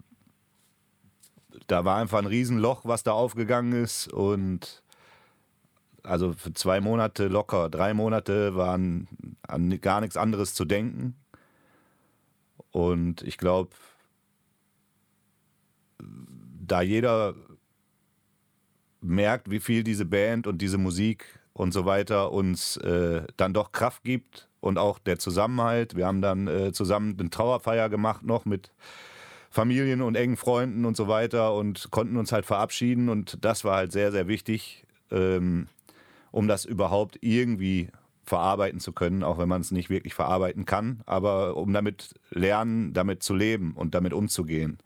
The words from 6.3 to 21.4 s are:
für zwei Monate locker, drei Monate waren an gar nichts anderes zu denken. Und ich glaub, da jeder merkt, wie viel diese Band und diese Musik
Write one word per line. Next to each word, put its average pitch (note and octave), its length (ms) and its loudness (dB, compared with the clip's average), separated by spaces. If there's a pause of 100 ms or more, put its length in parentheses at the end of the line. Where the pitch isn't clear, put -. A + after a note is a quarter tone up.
für D#2+ 200 -10
zwei F#2+ 280 0
Monate G#2+ 460 0
locker, F#2+ 420 0
drei F2+ 240 0
Monate G#2 600 0
waren F2+ 520 0 (400)
an F2 340 0
gar G2 200 2
nichts G2 160 -6
anderes G2+ 360 0
zu F#2+ 120 -2
denken. B2 500 -2 (1600)
Und F2 500 0
ich - 160 -10
glaub, F2+ 360 0 (2250)
da B1+ 840 -6
jeder A2 540 2 (1700)
merkt, G2+ 480 0
wie G#2 100 -2
viel A#2 240 0
diese G#2+ 220 -2
Band G#2+ 420 0
und F#2+ 120 -2
diese G2 180 0
Musik F#2+ 640 -2 (140)